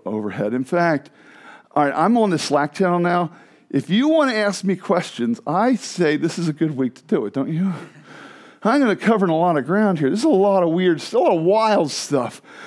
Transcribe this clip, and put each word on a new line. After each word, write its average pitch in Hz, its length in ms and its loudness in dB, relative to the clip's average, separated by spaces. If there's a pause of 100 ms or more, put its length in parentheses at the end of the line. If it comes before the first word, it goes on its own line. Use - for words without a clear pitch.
overhead. 104 480 -4
In 127 100 -4
fact, 170 460 -2 (640)
all 147 140 2
right, 139 100 -2
I'm 202 220 2
on 214 120 2
the 156 100 0
Slack 143 340 0
channel 175 260 0
now. 175 320 0 (380)
If 139 200 -2
you 240 200 2
wanna 302 240 2
ask 208 320 -2
me 190 100 0
questions, 120 720 -2
I 220 280 0
say 156 420 -2
this 156 200 -4
is 170 120 -2
a 151 40 -4
good 156 220 -2
week 127 200 -4
to - 80 -20
do 143 220 -2
it, 101 80 -8
don't 135 180 -4
you? 180 220 -2 (920)
I'm 247 140 2
gonna 226 160 2
cover 202 320 2
a 165 60 0
lot 165 240 2
of 127 100 -2
ground 196 320 2
here. 139 100 2
This 196 100 -2
is 262 60 -2
a 320 40 4
lot 196 340 4
of 170 60 2
weird, 170 320 2 (120)
a 226 60 2
lot 269 180 2
of 160 60 -2
wild 196 480 2
stuff. 123 500 -4 (260)